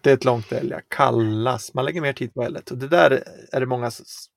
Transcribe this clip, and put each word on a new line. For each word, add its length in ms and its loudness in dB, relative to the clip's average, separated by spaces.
Det 100 4
är 40 10
ett 100 2
långt 280 0
L, 180 -4
ja. 180 -10
Kallas. 840 0
Man 100 -2
lägger 160 -4
mer 120 -2
tid 220 -8
på 80 -6
L-et. 280 -8
Och 80 -10
det 100 -8
där 360 4
är 80 -2
det 60 -2
många 200 -4
s- 400 -12